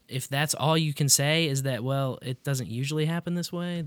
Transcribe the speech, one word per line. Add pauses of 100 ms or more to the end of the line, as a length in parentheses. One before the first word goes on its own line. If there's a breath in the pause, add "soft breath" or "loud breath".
if
that's
all
you
can
say
is
that,
well,
it
doesn't
usually
happen
this
way,